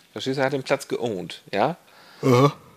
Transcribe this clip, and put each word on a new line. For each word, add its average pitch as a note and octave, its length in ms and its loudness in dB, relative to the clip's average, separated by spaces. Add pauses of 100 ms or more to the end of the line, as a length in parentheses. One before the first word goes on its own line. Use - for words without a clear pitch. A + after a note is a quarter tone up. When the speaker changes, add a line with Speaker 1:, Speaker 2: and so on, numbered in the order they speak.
(120)
Speaker 1:
Verstehst C3 240 -6
du? C#3+ 60 -2
Er C3 40 4
hat C3 60 -2
den C3+ 100 -4
Platz - 260 -4
geowned, G2+ 540 -6 (100)
ja? B2+ 240 2 (460)
Speaker 2:
Aha. C3+ 300 6 (240)